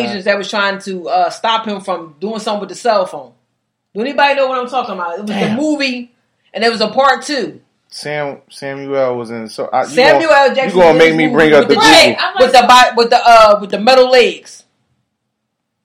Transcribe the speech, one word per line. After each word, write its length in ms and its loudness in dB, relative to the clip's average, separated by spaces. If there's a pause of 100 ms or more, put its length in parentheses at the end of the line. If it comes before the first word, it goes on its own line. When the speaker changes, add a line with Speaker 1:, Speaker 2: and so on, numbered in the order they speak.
Speaker 1:
agents 160 -10
that 140 -2
was 100 -10
trying 320 -4
to, 300 -12
uh, 180 0
stop 380 -6
him 160 -10
from 360 -10
doing 220 -10
something 200 -6
with 100 -14
the 40 -16
cell 300 -2
phone. 280 -14 (600)
Do 60 -10
anybody 360 -2
know 120 0
what 100 -6
I'm 100 -8
talking 260 -6
about? 240 -10
It 20 -12
was 100 -12
Speaker 2:
Damn. 260 -4
Speaker 1:
the 60 -4
movie, 500 -6 (420)
and 100 -4
there 60 2
was 100 -10
a 80 -2
part 340 0
two. 380 -8 (280)
Speaker 2:
Sam, 600 -10
Samuel 720 -6
was 120 -12
in. 180 -12
So 180 -10
I, 160 -2
you 60 -6
Speaker 1:
Samuel 420 2
Speaker 2:
gonna, 200 4
Speaker 1:
L. 40 -6
Jackson 240 -2
Speaker 2:
you 60 6
gonna 100 6
Speaker 1:
was 40 2
Speaker 2:
make 120 6
Speaker 1:
in 80 -2
Speaker 2:
me 80 0
Speaker 1:
this 80 -2
Speaker 2:
bring 160 4
Speaker 1:
movie 120 6
Speaker 2:
up 60 -2
the 60 4
Speaker 1:
with 100 2
Speaker 2:
Google. 80 6
Speaker 3:
Right, 260 4
I'm 200 -6
Speaker 1:
with 160 2
Speaker 3:
like, 80 8
Speaker 1:
the 60 0
bi-, 280 6
with 140 0
the, 120 4
uh, 380 6
with 100 -12
the 100 -4
metal 280 4
legs. 560 0 (1200)